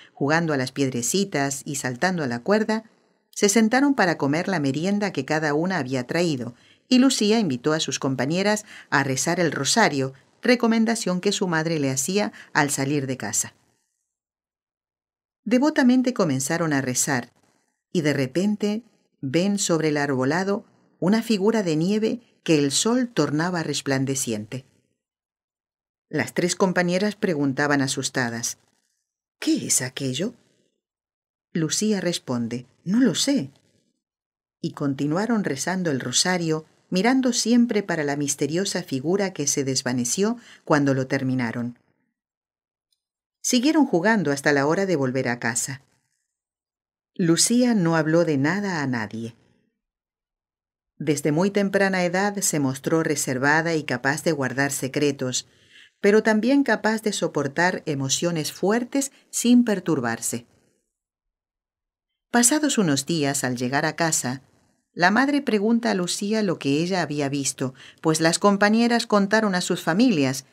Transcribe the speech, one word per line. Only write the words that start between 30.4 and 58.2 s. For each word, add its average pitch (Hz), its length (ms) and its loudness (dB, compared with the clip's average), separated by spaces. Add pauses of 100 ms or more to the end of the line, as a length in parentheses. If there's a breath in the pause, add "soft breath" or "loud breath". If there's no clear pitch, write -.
Lucía 190 480 -2
responde: 123 640 -4 (160)
"No 196 160 0
lo 226 160 4
sé". 190 380 -2 (1080)
Y 170 120 -6
continuaron 156 720 -2
rezando 165 480 -2
el 127 80 -2
rosario, 156 640 -2 (240)
mirando 247 420 2
siempre 233 520 2
para 165 180 -2
la 143 140 -2
misteriosa 156 680 -2
figura 180 500 -2
que 147 140 -6
se 143 160 0
desvaneció 131 720 -2 (280 loud breath)
cuando 143 300 4
lo 131 120 0
terminaron. 127 720 -4 (1600)
Siguieron 277 460 2
jugando 185 460 2
hasta 139 200 0
la 139 140 2
hora 175 180 0
de 185 120 0
volver 131 320 -2
a 120 100 -4
casa. 123 440 -6 (1300)
Lucía 226 600 2
no 165 200 2
habló 160 300 4
de 156 140 0
nada 175 440 -2
a 135 40 -2
nadie. 113 500 -6 (1600)
Desde 147 340 -2
muy 180 200 2
temprana 196 540 0
edad 190 360 0
se 170 180 -2
mostró 143 440 0
reservada 151 720 0
y 156 80 -2
capaz 135 420 -2
de 170 80 2
guardar 135 400 -2
secretos, 139 760 -2 (540 soft breath)
pero 208 220 4
también 226 420 4
capaz 220 380 0
de 208 100 -2
soportar 165 720 0
emociones 147 640 -2